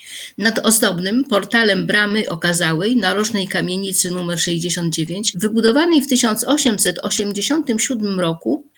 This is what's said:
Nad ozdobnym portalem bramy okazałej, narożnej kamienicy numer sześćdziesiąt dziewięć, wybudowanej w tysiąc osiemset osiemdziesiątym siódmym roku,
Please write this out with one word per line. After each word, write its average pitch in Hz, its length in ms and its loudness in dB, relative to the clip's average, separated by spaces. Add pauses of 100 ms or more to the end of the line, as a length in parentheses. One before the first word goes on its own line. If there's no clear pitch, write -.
(380)
Nad 208 280 0
ozdobnym 214 580 2
portalem 196 640 2
bramy 208 420 0
okazałej, 175 680 0
narożnej 196 520 0
kamienicy 185 600 -2
numer 175 300 -2
sześćdziesiąt 170 540 -2
dziewięć, 170 400 -4
wybudowanej 233 680 2
w 269 60 -6
tysiąc 233 360 0
osiemset 247 580 2
osiemdziesiątym 214 760 -2
siódmym 208 420 -2
roku, 175 460 -2 (120)